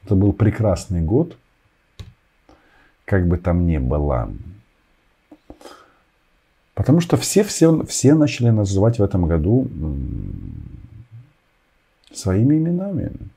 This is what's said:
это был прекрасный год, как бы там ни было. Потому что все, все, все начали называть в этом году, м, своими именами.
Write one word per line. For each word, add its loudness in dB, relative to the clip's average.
это 0
был 4
прекрасный 0
год, 0
как 0
бы 2
там 0
ни 2
было. -2
Потому 2
что 0
все, 0
все, 2
все 2
начали 2
называть 2
в 4
этом 0
году, 2
м, -10
своими 0
именами. -4